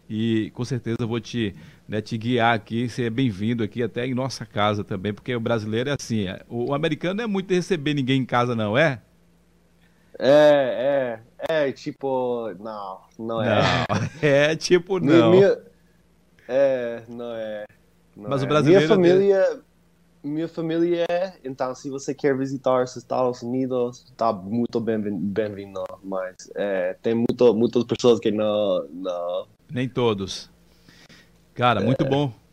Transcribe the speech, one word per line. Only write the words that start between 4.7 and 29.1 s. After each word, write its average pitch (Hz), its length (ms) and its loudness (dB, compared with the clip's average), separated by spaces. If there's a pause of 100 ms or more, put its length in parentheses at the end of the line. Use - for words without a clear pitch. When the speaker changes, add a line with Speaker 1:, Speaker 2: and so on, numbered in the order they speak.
Speaker 1:
também, 101 300 -4
porque 127 200 -6
o 117 60 -4
brasileiro 113 480 -2
é 147 100 -2
assim, 107 280 -4
é, 95 220 -10
o, 120 220 -4
o 143 40 0
americano 160 400 -2
não 226 100 -6
é - 20 -6
muito 190 220 -4
de 185 60 0
receber 160 400 -2
ninguém 135 260 2
em 120 60 -2
casa, 123 280 0
não 110 220 0
é? 139 240 2 (1200)
Speaker 2:
É, 135 1000 4 (280)
é, 151 200 0
é, 123 40 -2
tipo, 123 880 -4
não, 101 400 -12 (180)
não 113 240 -4
é. 104 200 2
Speaker 1:
Não, 90 500 0
<laughs> - 80 -16 (100)
é, 147 280 4
tipo, 180 420 0
Speaker 2:
Mi-, 165 80 -2
Speaker 1:
não. 165 240 6
Speaker 2:
mi-, 190 260 8 (920)
é, 123 600 0
não 120 260 -12
é, 107 300 -8 (520)
não 104 120 -12
Speaker 1:
Mas 135 140 -2
o - 20 -2
Speaker 2:
é. 131 40 -2
Speaker 1:
brasileiro 147 320 6
Speaker 2:
Minha 151 40 4
Speaker 1:
é 175 120 4
Speaker 2:
família, 185 640 4 (640)
minha 156 240 -4
família 170 600 0
é, 175 260 -2 (100)
então 131 280 -6
se 143 160 -12
você 135 240 -6
quer 135 240 2
visitar 131 460 0
os 123 140 -6
Estados 123 460 -4
Unidos, 123 720 -4
tá 113 160 0
muito 113 480 -2
bem-vin-, 107 360 -2
bem-vindo, 98 680 -6 (180)
mas, 92 540 -8
é, 95 440 -2
tem 113 140 0
muito, 120 400 4
muitas 117 300 2
pessoas 117 340 4
que 113 140 0
não, 104 580 0
não. 87 560 -6 (240)